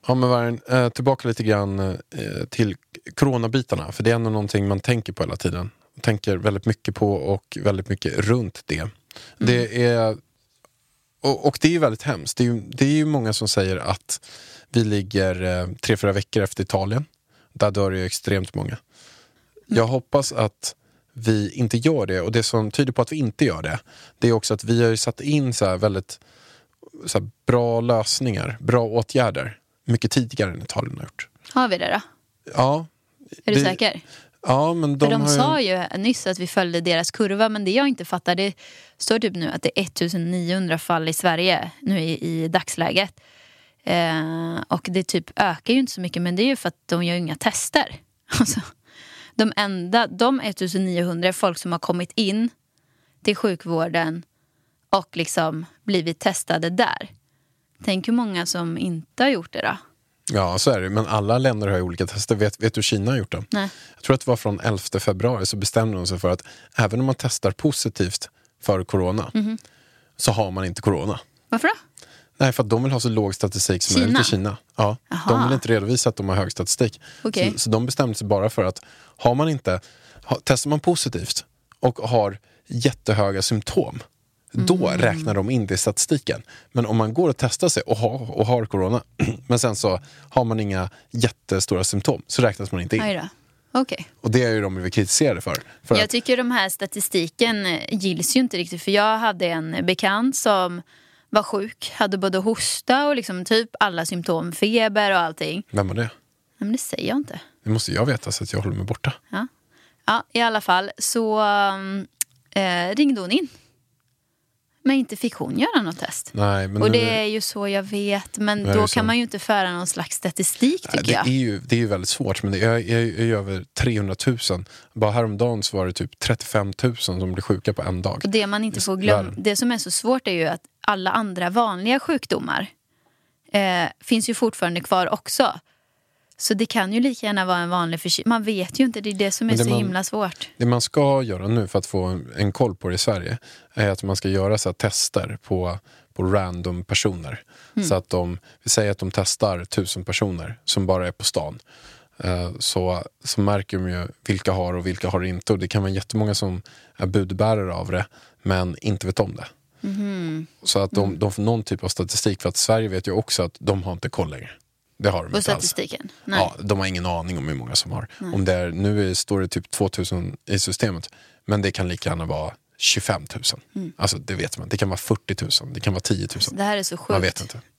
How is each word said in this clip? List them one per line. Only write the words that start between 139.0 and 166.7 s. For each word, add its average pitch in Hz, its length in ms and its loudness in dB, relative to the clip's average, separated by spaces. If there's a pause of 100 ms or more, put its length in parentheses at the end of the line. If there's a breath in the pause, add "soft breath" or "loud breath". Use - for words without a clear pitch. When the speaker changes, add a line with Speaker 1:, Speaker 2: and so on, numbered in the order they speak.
Speaker 2:
det 208 100 -4
är 190 40 -4
det 196 160 0
som 226 160 -2
är 226 40 0
Speaker 1:
Men 220 80 4
det 233 60 4
Speaker 2:
så 220 60 2
Speaker 1:
man - 80 2
Speaker 2:
himla 185 260 -2
svårt. 202 520 -4
Speaker 1:
det 120 100 0
man 120 140 4
ska 139 420 2
göra 98 260 -4
nu 110 200 2
för 101 100 0
att - 80 -2
få 92 180 0
en, 82 320 -4
en 98 160 2
koll 110 240 2
på - 120 -6
det 90 60 0
i 90 40 -2
Sverige 98 400 -2 (360 loud breath)
är 107 140 2
att 95 140 -2
man 98 140 0
ska 98 120 -2
göra 98 300 2
så 98 100 -2
här 87 60 -2
tester - 680 -2
på, 92 360 -2 (360 soft breath)
på 95 80 -4
random 90 640 0
personer. 87 580 -4 (340 loud breath)
Speaker 2:
Mm. 196 120 -2
Speaker 1:
Så 98 60 4
att 92 160 -2
de, 87 280 -2 (240 soft breath)
vi - 80 -4
säger 107 200 4
att 98 80 -2
de 95 120 -4
testar 92 540 0
tusen 95 400 -2
personer 95 600 -4
som 98 220 2
bara 92 220 2
är 87 40 -6
på - 120 -12
stan. - 340 -2 (600 loud breath)
Eh, 90 400 -2
så, 90 440 -2 (220)
så - 160 -2
märker 101 380 2
de 92 120 -2
ju 90 180 -4 (180)
vilka 98 260 0
har 90 220 -2
och 90 120 -4
vilka 92 220 -4
har 92 160 0
inte. 90 280 -2
Och 95 60 2
det 92 100 -4
kan 104 140 0
vara 95 100 0
jättemånga 107 420 -2
som 92 280 -4 (340 loud breath)
är 98 100 -2
budbärare 95 680 0
av 87 160 -6
det, 92 160 -2 (360 soft breath)
men 92 380 0
inte 101 260 -2
vet 92 140 -2
om 104 160 0
det. - 100 -14 (340)
Speaker 2:
Mhm. 190 640 -4 (160)
Speaker 1:
Så - 160 0
att 98 120 0
de, 98 140 2
Speaker 2:
Mm. 92 140 -2
Speaker 1:
de 98 140 0
får 104 100 -4
någon 113 200 2
typ - 220 -6
av 95 40 -2
statistik, - 540 -2
för 90 60 0
att 90 80 -4
Sverige 110 320 2
vet 95 200 -4
ju 95 40 -2
också 95 300 0
att 85 160 -4
de 98 240 0
har 92 100 -6
inte 87 160 -6
koll 80 220 -4
längre. 65 200 -12 (520)
Det 101 80 4
har 92 140 -2
de - 60 -12
Speaker 2:
På - 60 -2
Speaker 1:
inte 208 180 0
alls. 156 100 -4
Speaker 2:
statistiken? - 440 -4 (160)
Nej. 196 160 -2
Speaker 1:
Ja, 90 220 2
de 104 160 2